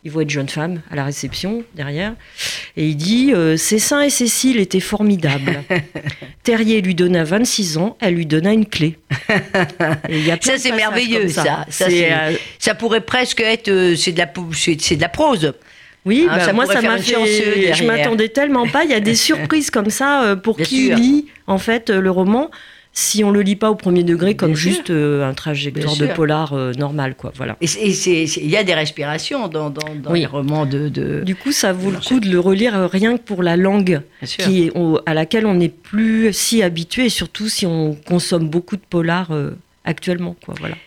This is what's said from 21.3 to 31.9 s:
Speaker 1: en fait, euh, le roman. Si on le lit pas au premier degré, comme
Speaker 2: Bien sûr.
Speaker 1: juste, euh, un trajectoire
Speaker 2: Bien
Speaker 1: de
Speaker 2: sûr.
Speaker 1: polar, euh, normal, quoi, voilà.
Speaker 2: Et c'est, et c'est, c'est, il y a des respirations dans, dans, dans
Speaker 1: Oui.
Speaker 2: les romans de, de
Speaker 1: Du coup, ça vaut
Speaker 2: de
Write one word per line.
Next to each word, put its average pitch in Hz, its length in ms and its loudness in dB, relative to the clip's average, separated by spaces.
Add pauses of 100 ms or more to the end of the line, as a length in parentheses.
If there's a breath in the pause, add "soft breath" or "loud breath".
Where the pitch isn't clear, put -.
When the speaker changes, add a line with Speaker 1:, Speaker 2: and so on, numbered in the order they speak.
Speaker 1:
en 196 100 0
fait, 226 320 -2
euh, 190 120 2
le 190 100 2
roman. 208 400 2 (440 loud breath)
Si - 280 0
on 202 80 4
le 202 100 4
lit 196 140 2
pas 220 160 0
au 214 40 2
premier 180 280 2
degré, 175 320 2
comme 170 160 0
Speaker 2:
Bien 151 100 0
sûr. 175 100 0
Speaker 1:
juste, 349 200 -4
euh, 147 360 0
un 135 60 -4
trajectoire 147 600 -4
Speaker 2:
Bien 147 80 -2
Speaker 1:
de - 20 2
Speaker 2:
sûr. 147 80 -2
Speaker 1:
polar, 156 400 0
euh, 131 200 -2
normal, 139 420 -4
quoi, - 200 -12
voilà. 131 240 -8
Speaker 2:
Et 170 60 -2
c'est, 185 160 -2
et 208 100 2
c'est, 170 360 0
c'est, - 140 -4
il 151 100 -2
y 185 40 0
a 214 80 2
des 180 120 0
respirations 156 720 -4
dans, 156 240 -6
dans, 151 240 -8
dans 147 160 -6
Speaker 1:
Oui. 170 80 2
Speaker 2:
les 160 80 0
romans 143 400 -2
de, 139 220 -2
de 143 320 -4
Speaker 1:
Du 185 140 -4
coup, 269 160 -6
ça 202 220 0
vaut 185 140 -4
Speaker 2:
de 190 60 -2